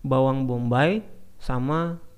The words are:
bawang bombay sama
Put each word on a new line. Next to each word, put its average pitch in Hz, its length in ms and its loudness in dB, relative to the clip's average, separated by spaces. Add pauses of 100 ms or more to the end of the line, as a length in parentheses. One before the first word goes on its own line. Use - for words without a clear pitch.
bawang 135 400 2
bombay 123 560 2 (400)
sama 156 560 0 (220)